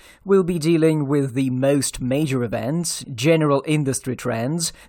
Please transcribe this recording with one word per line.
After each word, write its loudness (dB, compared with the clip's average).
will 4
be -2
dealing 2
with 0
the 0
most 0
major 0
events, -4
general 2
industry -2
trends, -4